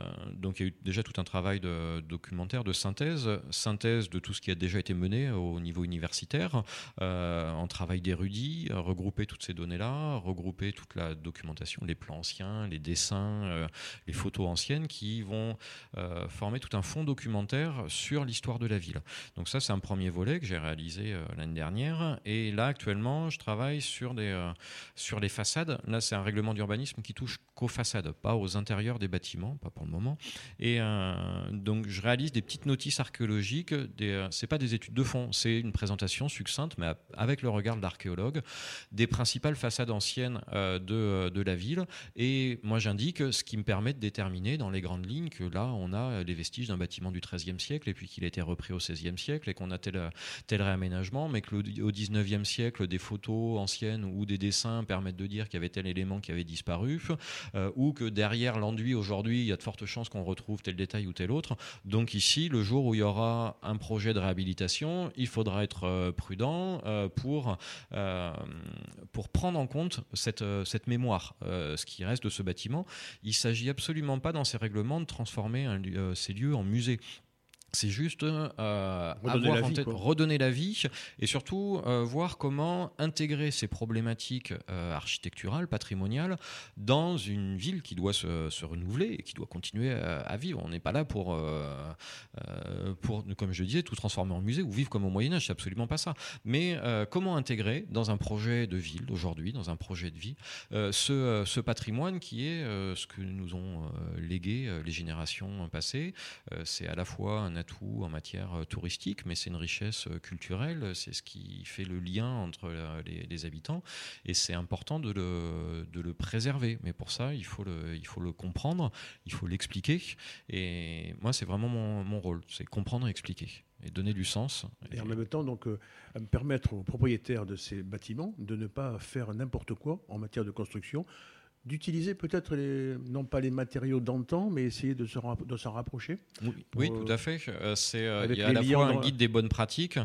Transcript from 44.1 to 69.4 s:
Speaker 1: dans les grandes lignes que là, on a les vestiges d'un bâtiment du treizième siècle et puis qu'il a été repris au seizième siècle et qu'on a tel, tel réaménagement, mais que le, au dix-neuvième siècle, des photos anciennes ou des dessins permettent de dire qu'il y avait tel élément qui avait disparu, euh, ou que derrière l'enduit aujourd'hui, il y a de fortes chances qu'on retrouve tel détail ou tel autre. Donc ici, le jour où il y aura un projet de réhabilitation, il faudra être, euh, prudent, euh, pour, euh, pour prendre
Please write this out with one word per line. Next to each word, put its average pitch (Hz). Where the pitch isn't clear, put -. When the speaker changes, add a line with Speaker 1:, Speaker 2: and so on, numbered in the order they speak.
Speaker 1:
dans 113
les 95
grandes 90
lignes 151
que -
là, 95
on 95
a 113
les 87
vestiges 98
d'un 98
bâtiment 90
du 87
treizième 90
siècle 147
et 95
puis 92
qu'il -
a -
été 87
repris 85
au 90
seizième 85
siècle 147
et 95
qu'on 92
a 90
tel, 90
tel 104
réaménagement, 95
mais 117
que -
le, 101
au 107
dix-neuvième 104
siècle, 117
des 90
photos 110
anciennes 110
ou 98
des 101
dessins 110
permettent 95
de 95
dire 104
qu'il -
y -
avait 87
tel 95
élément 95
qui 95
avait 87
disparu, 87
euh, 98
ou 139
que 131
derrière 110
l'enduit 110
aujourd'hui, 107
il 117
y 104
a 90
de -
fortes 104
chances 117
qu'on 98
retrouve 95
tel 92
détail 98
ou 90
tel 92
autre. 127
Donc 110
ici, 147
le 127
jour 123
où 113
il 110
y 107
aura 113
un 107
projet 110
de 107
réhabilitation, 95
il 123
faudra 104
être, 92
euh, 90
prudent, 151
euh, 104
pour, 127
euh, 92
pour 104
prendre 175